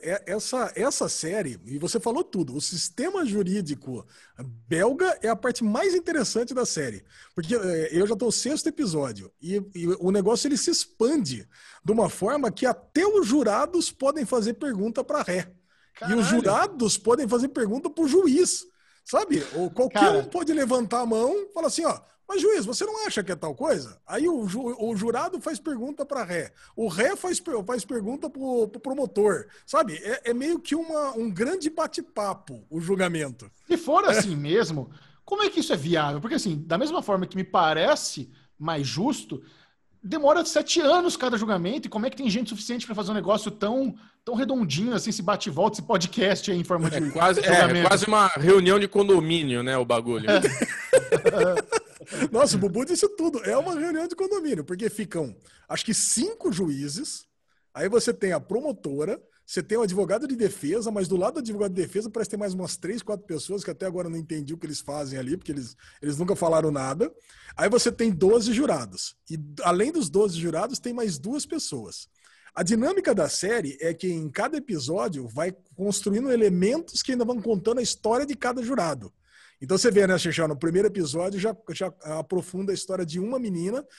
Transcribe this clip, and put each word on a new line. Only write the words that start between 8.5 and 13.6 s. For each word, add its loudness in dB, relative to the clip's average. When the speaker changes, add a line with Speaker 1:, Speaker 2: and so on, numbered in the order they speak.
Speaker 1:
episódio, -2
e, -2
e -6
o 2
negócio, 2
ele 2
se 0
expande 0
de 2
uma 4
forma -2
que -2
até 0
os 4
jurados 2